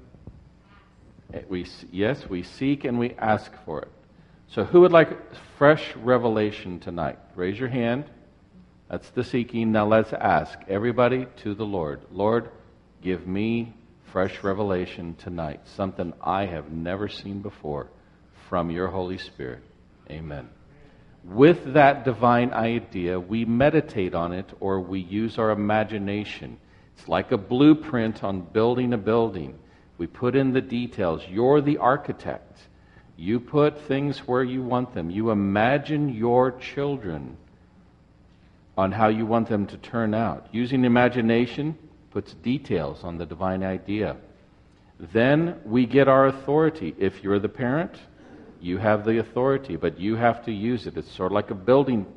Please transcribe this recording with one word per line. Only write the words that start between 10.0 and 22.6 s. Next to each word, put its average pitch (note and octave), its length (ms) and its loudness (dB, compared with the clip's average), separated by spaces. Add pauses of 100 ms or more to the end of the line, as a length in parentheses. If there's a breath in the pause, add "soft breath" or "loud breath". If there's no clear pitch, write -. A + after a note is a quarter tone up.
ask E2+ 460 0 (100)
everybody B2 580 0 (120)
to G#2 160 -6
the G#2+ 100 -6
Lord. E2 380 -6 (100)
"Lord, A2 380 0 (500)
give F2 260 -6
me A2+ 460 -4 (400)
fresh F#2+ 300 -2
revelation F#2+ 720 -4
tonight, E2 460 -8 (160)
something F#2+ 360 -6 (100)
I F#2+ 220 -2
have D#2 260 -10
never F2+ 380 -6
seen G2 320 -12
before D2+ 480 -10 (600 soft breath)
from E2+ 200 0
your F2+ 180 -2
Holy F#2 280 -6
Spirit." B1 460 -14 (480)
Amen. D2 400 -12 (720 soft breath)
With C3+ 520 4
that C#3 320 6
divine A#2+ 480 2
idea, G2 640 -2